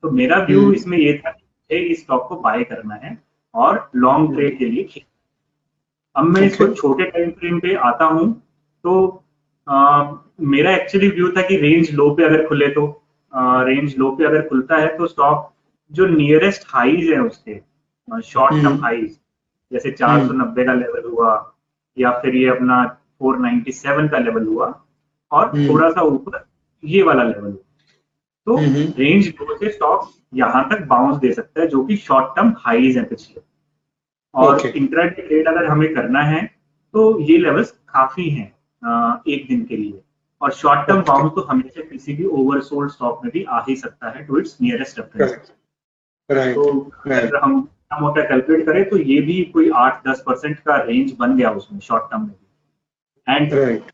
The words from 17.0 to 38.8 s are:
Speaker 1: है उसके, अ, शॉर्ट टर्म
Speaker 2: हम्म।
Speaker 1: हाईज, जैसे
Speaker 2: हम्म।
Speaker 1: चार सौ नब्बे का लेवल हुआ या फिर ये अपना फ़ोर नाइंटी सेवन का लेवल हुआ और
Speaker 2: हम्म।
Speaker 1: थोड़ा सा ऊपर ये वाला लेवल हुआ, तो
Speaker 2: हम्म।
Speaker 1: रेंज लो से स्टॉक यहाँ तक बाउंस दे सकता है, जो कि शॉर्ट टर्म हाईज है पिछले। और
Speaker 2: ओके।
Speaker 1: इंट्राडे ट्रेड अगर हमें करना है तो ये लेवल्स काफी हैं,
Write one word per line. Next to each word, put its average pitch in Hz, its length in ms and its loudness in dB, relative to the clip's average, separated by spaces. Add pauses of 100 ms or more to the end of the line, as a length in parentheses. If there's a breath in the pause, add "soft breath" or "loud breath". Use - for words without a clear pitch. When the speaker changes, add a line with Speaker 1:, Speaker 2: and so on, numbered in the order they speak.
Speaker 1:
है 143 100 2
उसके, 110 420 -8 (520)
अ, 226 60 -8
शॉर्ट 139 340 0
टर्म 147 140 2
Speaker 2:
हम्म। 139 160 0
Speaker 1:
हाईज, 117 360 -4 (520)
जैसे 127 180 -6
Speaker 2:
हम्म। 123 60 -12
Speaker 1:
चार 131 320 2
सौ 117 60 -2
नब्बे 123 300 -2
का 127 100 0
लेवल 120 360 -4
हुआ 113 440 -2 (440)
या 127 140 2
फिर 127 240 -2
ये 127 120 2
अपना 123 380 2 (340)
फ़ोर 131 180 0
नाइंटी 123 340 -2
सेवन 143 360 -2
का 139 100 -2
लेवल 113 280 -2
हुआ 110 400 -6 (460)
और 147 180 2
Speaker 2:
हम्म। 147 200 0
Speaker 1:
थोड़ा 160 220 4
सा 170 100 -2
ऊपर 135 460 -4 (360)
ये 180 200 2
वाला 131 200 2
लेवल 104 280 -6
हुआ, 95 120 -16 (840)
तो 226 120 2
Speaker 2:
हम्म। 147 400 0
Speaker 1:
रेंज 170 300 4
लो - 300 -10
से 208 120 -4
स्टॉक - 420 -2 (220)
यहाँ 127 360 0
तक 208 120 -4
बाउंस 139 360 2
दे 127 140 0
सकता 120 300 -6
है, 165 60 0
जो 139 160 0
कि 220 120 -2
शॉर्ट 135 400 -2
टर्म 226 220 2
हाईज 123 400 0
है 120 60 -2
पिछले। - 380 -14 (960)
और - 200 6
Speaker 2:
ओके। - 120 -2
Speaker 1:
इंट्राडे 160 540 -2
ट्रेड 156 260 0
अगर - 180 0
हमें 156 280 0
करना 127 280 -2
है 156 240 0 (480)
तो 220 260 4
ये 156 180 6
लेवल्स 156 340 2
काफी - 580 -2
हैं, 117 260 -6 (280)